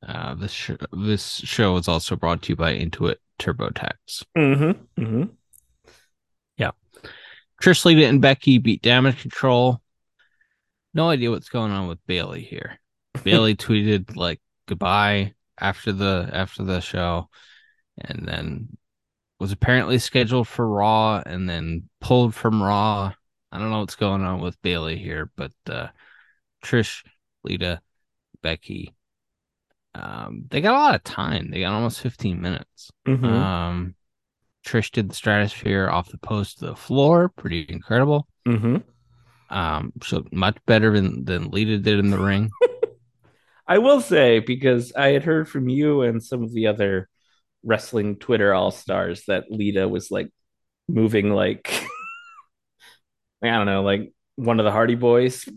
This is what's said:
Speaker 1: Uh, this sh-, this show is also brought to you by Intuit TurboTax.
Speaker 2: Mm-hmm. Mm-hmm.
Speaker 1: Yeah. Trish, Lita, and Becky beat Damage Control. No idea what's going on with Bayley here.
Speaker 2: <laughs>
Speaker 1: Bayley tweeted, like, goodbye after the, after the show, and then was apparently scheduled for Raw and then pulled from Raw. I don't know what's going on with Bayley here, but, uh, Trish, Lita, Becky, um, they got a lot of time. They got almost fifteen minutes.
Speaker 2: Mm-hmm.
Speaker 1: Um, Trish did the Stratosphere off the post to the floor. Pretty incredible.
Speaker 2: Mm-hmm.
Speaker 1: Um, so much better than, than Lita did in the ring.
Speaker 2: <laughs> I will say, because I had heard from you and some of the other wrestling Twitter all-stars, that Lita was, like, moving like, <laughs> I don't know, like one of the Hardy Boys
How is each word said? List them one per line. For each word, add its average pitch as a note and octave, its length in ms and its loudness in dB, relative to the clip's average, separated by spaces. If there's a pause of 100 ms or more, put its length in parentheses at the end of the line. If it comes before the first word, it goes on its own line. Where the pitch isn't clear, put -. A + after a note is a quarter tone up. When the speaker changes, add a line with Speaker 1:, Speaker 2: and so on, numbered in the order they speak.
Speaker 1:
Uh, D2+ 280 -10
this F#2 180 -8
sh-, - 180 -10 (220)
this G#2 420 -4 (100)
show G2+ 320 2
is F2 120 -2
also E2 260 -2
brought E2 280 -2
to - 80 -4
you D#2+ 60 -2
by D#2+ 220 0
Intuit - 380 -4 (220)
TurboTax. - 840 -8 (120)
Speaker 2:
Mm-hmm. D3 680 0
Mm-hmm. A2+ 200 -2 (1300)
Speaker 1:
Yeah. - 140 -2 (920)
Trish, - 240 6
Lita, D#3 220 8
and B2+ 160 6
Becky C3+ 360 6
beat A#2 240 0
Damage B2+ 380 4
Control. B2 600 2 (1120)
No E3 160 2
idea A#2+ 200 0
what's - 180 -4
going A2 240 -2
on G2 160 -2
with E2 180 -8
Bayley F2+ 360 -4
here. - 360 -14 (220)
Speaker 2:
<laughs> - 240 -12
Speaker 1:
Bayley A2 300 4
tweeted, G#2 640 0
like, F2 240 -4 (260)
goodbye G2 680 0 (240)
after G2 340 -4
the, F#2+ 400 -2
after F#2+ 320 -6
the F#2 160 -2
show, F2 480 -4 (720)
and - 280 -12
then D#2+ 420 -8 (720)
was G2 140 -6
apparently B2 460 2
scheduled B2 500 0
for A#2+ 180 -4
Raw G#2+ 580 2
and F2+ 240 -6
then E2 400 -6 (120)
pulled B2 340 2
from G#2+ 280 0
Raw. G2+ 500 0 (400)
I - 60 -10
don't A2 120 -6
know A2 100 -2
what's G2 160 -8
going G2 260 -2
on F#2 180 -4
with F2 220 -8
Bayley E2 340 -4
here, F2 400 -10
but, C3+ 160 -12 (160)
uh, - 200 -10 (760)
Trish, - 400 -2 (400)
Lita, F2+ 360 -6 (600)
Becky, F2 520 -8 (960)
um, A1 560 -14
they D3+ 120 -6
got G#3+ 140 2
a C4+ 40 2
lot D4 160 4
of - 80 -2
time. - 480 -6
They F#2 120 -6
got F#2 100 -2
almost A2+ 280 -2
fifteen G2+ 400 -6
minutes. - 520 -10 (160)
Speaker 2:
Mm-hmm. C3 160 2
Speaker 1:
Um, F2+ 720 -2 (680)
Trish - 280 -2
did G#2 180 -2
the - 60 -12
Stratosphere G2+ 720 0
off F#2+ 240 -4
the - 60 -14
post - 420 -6
to E2+ 60 -10
the D#2+ 100 -10
floor. D#3+ 520 4
Pretty E2 400 -8
incredible. C#3 600 0 (180)
Speaker 2:
Mm-hmm. A#2 300 2 (760)
Speaker 1:
Um, D#2+ 400 -4 (120)
so - 260 -4
much F#2+ 340 0
better A2 280 6
than, F#2+ 320 0
than F2+ 260 -4
Lita G#2+ 280 0
did G#2 200 2
in G2+ 120 4
the G2 100 2
ring. G2+ 300 2 (600)
Speaker 2:
<laughs> - 560 -20
I F#3 120 4
will C4+ 220 6
say, C#3 380 6
because B2 540 0
I C#3 160 2
had C#3+ 160 2
heard D#3+ 240 0
from C3 200 -4
you C#3+ 340 2
and A#2 200 0
some B2 220 -6
of A2+ 80 -8
the A2 160 0
other G2 400 0 (560)
wrestling G#2+ 520 -2
Twitter G2+ 380 2
all-stars, F#2+ 720 -2
that F#2+ 240 -2
Lita G2+ 380 -2
was, F#2+ 240 -6
like, G2 180 -6 (580)
moving G#2+ 420 2
like, G2+ 380 -2
<laughs> - 1700 -16
I A#2 60 -2
don't A2+ 180 0
know, G2 160 0
like G2+ 300 -2 (240)
one A2+ 240 2
of G#2+ 40 4
the G#2 80 2
Hardy A2+ 220 2
Boys B2 500 2 (120)